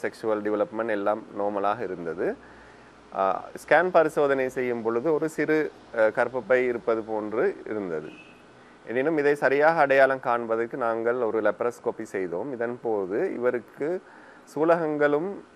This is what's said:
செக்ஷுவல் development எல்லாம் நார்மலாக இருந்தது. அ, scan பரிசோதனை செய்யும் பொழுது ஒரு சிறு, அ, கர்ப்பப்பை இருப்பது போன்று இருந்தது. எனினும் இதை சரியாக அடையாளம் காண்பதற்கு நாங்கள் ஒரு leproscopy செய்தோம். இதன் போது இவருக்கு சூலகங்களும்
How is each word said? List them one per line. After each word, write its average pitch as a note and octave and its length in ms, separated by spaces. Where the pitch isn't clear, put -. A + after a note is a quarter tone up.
செக்ஷுவல் G#2+ 400
development G#2+ 460
எல்லாம் G#2 340
நார்மலாக G2+ 420
இருந்தது. F#2 560
அ, F#2+ 200
scan E3 220
பரிசோதனை D3+ 600
செய்யும் B2 340
பொழுது A#2+ 320
ஒரு D3+ 140
சிறு, D#3 440
அ, A2 140
கர்ப்பப்பை B2 560
இருப்பது A#2 360
போன்று G#2+ 540
இருந்தது. E2+ 420
எனினும் C#3 300
இதை C#3+ 160
சரியாக D3 460
அடையாளம் C3+ 400
காண்பதற்கு A#2 560
நாங்கள் A#2 400
ஒரு A2 240
leproscopy A2+ 640
செய்தோம். F#2+ 500
இதன் A#2+ 300
போது A2 520
இவருக்கு B2 680
சூலகங்களும் D3+ 720